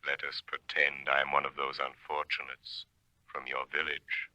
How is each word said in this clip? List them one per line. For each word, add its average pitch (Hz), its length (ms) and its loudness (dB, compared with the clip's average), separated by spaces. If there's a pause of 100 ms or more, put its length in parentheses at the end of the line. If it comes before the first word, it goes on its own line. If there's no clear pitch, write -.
let 71 180 0
us 71 220 -6
pretend 69 640 2
I 67 120 6
am 69 100 2
one 69 140 4
of 67 100 -2
those 69 240 -2
unfortunates 67 1040 -4 (400)
from 67 220 -8
your 65 240 -2
village. 73 640 -2